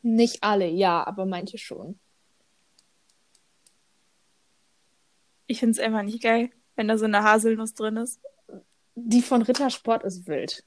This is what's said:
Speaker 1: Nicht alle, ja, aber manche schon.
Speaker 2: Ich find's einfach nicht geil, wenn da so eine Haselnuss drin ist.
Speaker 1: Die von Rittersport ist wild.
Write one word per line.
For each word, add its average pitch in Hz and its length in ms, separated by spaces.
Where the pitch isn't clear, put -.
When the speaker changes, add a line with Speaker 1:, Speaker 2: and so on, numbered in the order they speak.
Speaker 1:
Nicht 233 420
alle, 202 240
ja, 175 380
aber 196 200
manche 185 320
schon. - 420
Speaker 2:
Ich 233 120
find's 226 200
einfach 220 240
nicht 214 180
geil, 233 300
wenn 214 120
da 220 100
so 214 80
eine 208 180
Haselnuss 220 500
drin 214 240
ist. 240 220
Speaker 1:
Die 233 260
von 240 200
Rittersport 240 640
ist 180 240
wild. 143 400